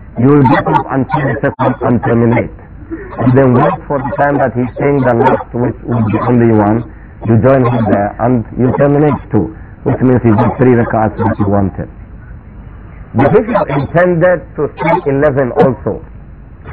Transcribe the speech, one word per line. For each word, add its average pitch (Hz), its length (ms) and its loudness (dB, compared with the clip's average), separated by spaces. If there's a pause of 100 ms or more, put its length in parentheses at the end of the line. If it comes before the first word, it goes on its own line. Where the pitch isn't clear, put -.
(200)
you 120 80 2
will 143 220 6
get - 180 0
up - 240 0
and 135 220 -2
say 151 160 -2
the 131 80 -4 (120)
second 127 240 -2 (120)
and 120 180 2
terminate. 117 520 0 (640)
And 123 200 2
then 131 200 4
wait - 200 0 (100)
for 143 100 -2
the 127 140 -6 (100)
time 143 160 0
that 135 160 0
he's 123 240 -4
saying 143 240 0
the 123 160 2
last, - 380 0
which 120 220 -2 (100)
will 117 240 0
be 107 60 0 (120)
only 120 240 4
one, 107 320 2 (400)
you 113 160 4
join 135 240 4
him 120 240 -2
there 101 320 0
and 120 240 0 (140)
you 123 180 2
terminate 143 400 2 (160)
two, 98 160 0 (380)
which 131 180 0
means 123 160 4
you 113 160 4
do 117 100 2 (140)
three 123 160 6
rak'ahs 110 400 0
which 107 240 -2
you 101 80 0
wanted. 98 400 -2 (1300)
But 123 160 2
if 214 140 2
you 214 120 -2 (120)
intended 170 720 0 (160)
to 143 80 -2 (100)
say 160 160 0 (160)
eleven 139 480 0
also, - 460 0 (680)